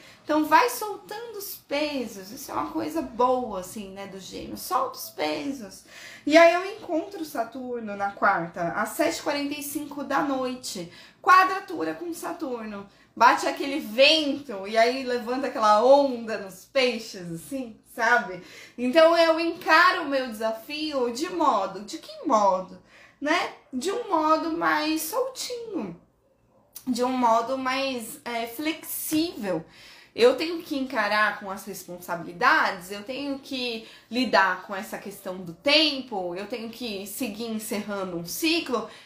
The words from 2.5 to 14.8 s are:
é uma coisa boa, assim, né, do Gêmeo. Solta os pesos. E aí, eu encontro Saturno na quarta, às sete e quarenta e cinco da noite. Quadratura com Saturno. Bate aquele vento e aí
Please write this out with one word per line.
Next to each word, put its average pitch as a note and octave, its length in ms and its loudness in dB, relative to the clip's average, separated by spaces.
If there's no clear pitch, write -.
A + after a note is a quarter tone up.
é - 20 -10
uma D#4 180 -4
coisa D#4+ 300 -4
boa, B3 600 0
assim, F#3+ 300 -12
né, G3 160 -12
do G3 120 -14
Gêmeo. G#3 380 -12
Solta - 400 -2
os - 140 -12
pesos. C#4+ 720 -4
E D4 120 8
aí, E4+ 160 10
eu F#4 220 -2
encontro E4+ 480 -6
Saturno A#3+ 720 -6
na G3+ 160 -2
quarta, F3 640 0
às G#3+ 160 -2
sete E4 300 0
e - 20 -14
quarenta C#4+ 320 -2
e D4 100 -8
cinco C#4+ 400 -8
da C4+ 180 0
noite. B3+ 720 -4
Quadratura F#4 720 4
com E4 200 -8
Saturno. A#3 720 -8
Bate B3+ 320 6
aquele D4 320 -4
vento A#3+ 880 2
e A3 100 0
aí B3 260 4